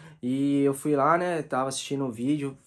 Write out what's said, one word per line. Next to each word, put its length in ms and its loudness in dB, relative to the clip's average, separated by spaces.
E 420 2
eu 100 4
fui 240 0
lá, 200 4
né, 260 -2
tava 260 -2
assistindo 360 -4
o 60 -4
vídeo, 560 -2